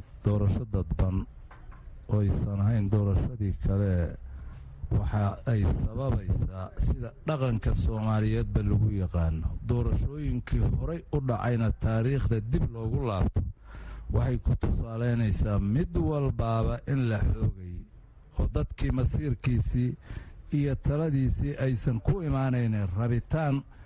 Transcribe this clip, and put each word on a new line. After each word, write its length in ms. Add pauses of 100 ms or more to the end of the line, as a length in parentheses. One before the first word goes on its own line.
(200)
doorasho 480
dadban 480 (880)
oo 160
aysan 400
ahayn 300
doorashadii 680
kale, 360 (960)
waxa 360 (220)
ay 140 (120)
sababaysaa 1000
sida 340 (160)
dhaqanka 500
Soomaaliyeedba 880
lagu 300
yaqaano. 560 (160)
Doorashooyinkii 1080
horay 360
u 140
dhacayna 520
taariikhda 680
dib 280
loogu 380
laabto, 340 (720)
waxay 280
ku 160
tusaaleynaysaa 1080
mid 360
walbaaba 840
in 240
la 120
xoogay 560 (600)
oo 120
dadkii 460
masiirkiisii 960 (640)
iyo 240
taladiisii 800
aysan 420
ku 220
imaanaynin 720
rabitaan 640 (300)